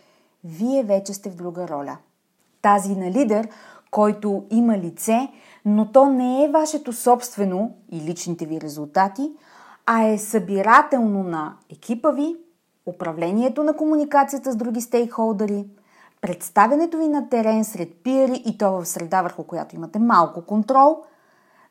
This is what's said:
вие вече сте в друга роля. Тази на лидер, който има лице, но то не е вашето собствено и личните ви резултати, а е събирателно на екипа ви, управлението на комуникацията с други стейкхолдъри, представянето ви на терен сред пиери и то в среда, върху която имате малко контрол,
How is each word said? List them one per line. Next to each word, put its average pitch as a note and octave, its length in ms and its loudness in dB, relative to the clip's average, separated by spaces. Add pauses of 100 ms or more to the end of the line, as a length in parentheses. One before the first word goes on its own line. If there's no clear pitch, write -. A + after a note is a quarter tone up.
(440)
вие A3+ 380 -2
вече G3 320 -2
сте G3+ 160 -12
в F3+ 60 -16
друга F3 320 -10
роля. C#3+ 300 -8 (680)
Тази G3 320 4
на F#3 140 -4
лидер, A3 380 0 (420)
който G#3 600 0
има A3+ 280 2
лице, A3 500 -2 (360)
но G#3 280 2
то C4+ 140 8
не B3+ 380 0
е D4+ 40 2
вашето D4+ 440 -2
собствено A3 840 -2 (160)
и E3 80 -10
личните E3 460 -8
ви D#3 140 -8
резултати, F#3+ 720 -4 (540)
а A3+ 180 2
е G#3+ 140 2
събирателно G#3 1040 2
на D#3+ 340 -6 (140)
екипа A#3+ 400 -2
ви, D4 260 -4 (500)
управлението F3+ 800 -2
на D4+ 120 0
комуникацията C#4+ 760 0
с A3+ 40 -4
други A#3 240 -4
стейкхолдъри, A3 840 -2 (540)
представянето C#4+ 800 0
ви D#4+ 100 0
на D4 200 -2
терен A3 360 2
сред F3+ 300 -8
пиери B3+ 520 0
и A3 120 -4
то G3 140 2
в F3+ 140 -4
среда, E3+ 360 -2
върху E3+ 220 -6
която E3 320 -10
имате E3 220 -8
малко F3 480 4
контрол, C4 500 4 (760)